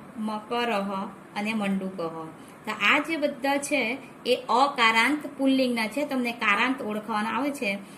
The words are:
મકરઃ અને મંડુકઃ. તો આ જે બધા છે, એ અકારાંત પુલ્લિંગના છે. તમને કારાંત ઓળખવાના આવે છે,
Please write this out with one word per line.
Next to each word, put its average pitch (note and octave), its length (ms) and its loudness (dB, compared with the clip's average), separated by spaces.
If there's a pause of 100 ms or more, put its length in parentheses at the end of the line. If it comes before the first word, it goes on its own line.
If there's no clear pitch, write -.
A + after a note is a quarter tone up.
(180)
મકરઃ G#3+ 720 -2 (440)
અને G#3+ 180 -2
મંડુકઃ. F#3+ 720 -2 (380)
તો G#3+ 60 -4
આ A3+ 280 4
જે D#4+ 160 -2
બધા C#4+ 420 0
છે, C4+ 400 0 (280)
એ B3 100 4
અકારાંત B3 920 4 (100)
પુલ્લિંગના C4 500 4
છે. C#4+ 180 -2
તમને B3 260 0
કારાંત A3+ 500 2
ઓળખવાના G#3+ 480 -2
આવે C4 220 0
છે, G#3 240 -2 (220)